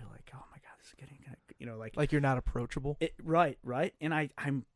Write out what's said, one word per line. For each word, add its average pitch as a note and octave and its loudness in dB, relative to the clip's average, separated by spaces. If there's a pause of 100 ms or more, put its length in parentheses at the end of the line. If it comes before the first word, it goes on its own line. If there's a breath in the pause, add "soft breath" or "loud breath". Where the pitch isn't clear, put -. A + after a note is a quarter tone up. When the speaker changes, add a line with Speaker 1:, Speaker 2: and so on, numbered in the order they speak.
Speaker 1:
Like, - -18
oh C3+ -16
my - -20
God, - -20
this - -20
is - -20
getting, C#3 -20
kinda," - -18 (220)
you - -10
know, A2+ -8
like, A2 -8
Speaker 2:
Like D3 4
you're D3 6
not C3+ 4
approachable? B2+ -2
Speaker 1:
It, E3 0
right, D#3+ 4
right. B2+ 0
And D#3 0
I, D3+ 2
I'm C#3 0 (120)